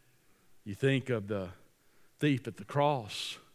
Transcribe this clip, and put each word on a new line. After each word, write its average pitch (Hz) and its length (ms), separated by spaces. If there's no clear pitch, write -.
You 101 100
think 135 360
of 107 180
the 95 220
thief 143 280
at 117 100
the - 80
cross 143 760